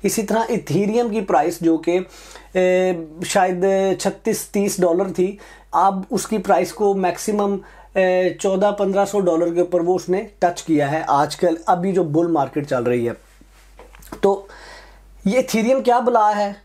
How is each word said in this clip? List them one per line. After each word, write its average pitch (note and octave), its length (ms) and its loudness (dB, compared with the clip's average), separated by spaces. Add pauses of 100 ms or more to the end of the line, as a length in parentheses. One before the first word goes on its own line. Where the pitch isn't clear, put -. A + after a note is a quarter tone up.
इसी G3+ 200 0
तरह A3 240 -2
Ethereum G#3 640 0
की G#3+ 100 -2
प्राइस F3 420 0
जो E3 140 4
कि, F3 280 -2 (500)
ए, F#3 520 2 (180)
शायद F#3 360 0 (380)
छत्तीस - 520 -4
तीस G3+ 300 -2
डॉलर F3+ 300 0
थी, F#3+ 260 -2 (360)
अब F#3 380 2
उसकी G#3+ 260 -2
प्राइस F#3 340 0
को G3+ 240 0
मैक्सिमम, G3 640 -2 (380)
ए, F#3 440 2
चौदह G3 300 2
पन्द्रह G3 340 0
सौ G3+ 140 -2
डॉलर E3+ 340 2
के F3 80 0
ऊपर F3 200 0
वो F3+ 140 0
उसने F#3 360 -4 (100)
टच F3 200 0
किया D3 260 0
है D#3 220 -2
आजकल, D3+ 480 0 (100)
अभी F#3 240 0
जो F3+ 120 0
बुल E3 280 0
मार्केट D3 340 -2
चल B2+ 180 -2
रही B2 220 0
है। A2+ 120 -6 (1040)
तो G3 240 0 (800)
ये B3+ 160 2
Ethereum A#3 400 0
क्या A#3+ 160 4
बला A3+ 300 4
है G#3 360 -2